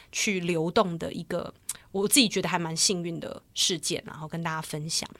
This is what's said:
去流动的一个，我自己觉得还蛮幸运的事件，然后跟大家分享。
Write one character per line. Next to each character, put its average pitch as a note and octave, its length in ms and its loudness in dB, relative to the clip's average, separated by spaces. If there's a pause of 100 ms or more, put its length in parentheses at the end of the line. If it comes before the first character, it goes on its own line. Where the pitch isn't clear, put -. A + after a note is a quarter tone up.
(100)
去 G3 300 0
流 E3+ 300 2
动 F3+ 280 4
的 E3+ 140 -6
一 E3+ 100 -6
个， - 320 -6 (380)
我 G3 160 0
自 - 100 6
己 A#3 100 8
觉 F#3 140 0
得 F3 60 -2
还 F3 100 0
蛮 D#3+ 180 -2
幸 F3 280 2
运 E3+ 160 -4
的 - 200 -10 (140)
事 - 240 2
件， - 260 -2
然 C#3+ 140 -12
后 D#3 80 -8
跟 E3 160 -6
大 E3 80 -2
家 D#3+ 100 -4
分 D#3 300 -6
享。 - 180 -2 (120)